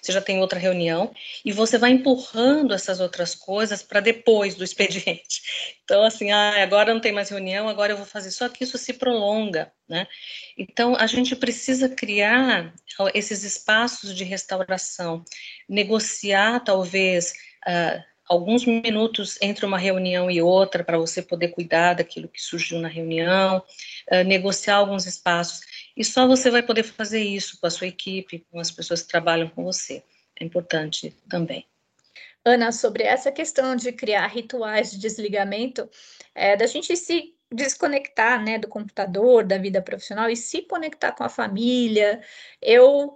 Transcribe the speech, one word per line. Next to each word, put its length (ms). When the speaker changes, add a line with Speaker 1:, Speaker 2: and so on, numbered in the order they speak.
Speaker 1:
você 100
já 80
tem 220
outra 180
reunião, 540
e 80
você 240
vai 140
empurrando 840
essas 260
outras 340
coisas 480
pra 200
depois 540
do 100
expediente. 1200
Então, 180
assim, 280
"Ah, 300
agora 320
não 60
tem 140
mais 160
reunião, 400
agora 240
eu 40
vou 80
fazer." 260
Só 180
que 160
isso 120
se 160
prolonga, 800
né? 200
Então, 400
a 100
gente 300
precisa 500
criar 840
esses 300
espaços 720
de 120
restauração, 1000
negociar, 880
talvez, 720
ah, 380
alguns 400
minutos 760
entre 240
uma 120
reunião 540
e 100
outra 400
pra 160
você 240
poder 280
cuidar 460
daquilo 340
que 120
surgiu 380
na 80
reunião, 720
eh, 160
negociar 540
alguns 280
espaços. 540
E 100
só 200
você 240
vai 140
poder 200
fazer 380
isso 380
com 80
a 20
sua 160
equipe, 640
com 120
as 100
pessoas 300
que 80
trabalham 400
com 160
você. 380
É 60
importante 680
também. 360
Speaker 2:
Ana, 260
sobre 320
essa 260
questão 460
de 160
criar 360
rituais 640
de 80
desligamento, 880
é, 220
da 100
gente 300
se 380
desconectar, 880
né, 140
do 100
computador, 760
da 160
vida 200
profissional 480
e 80
se 280
conectar 480
com 120
a 60
família, 920
eu 560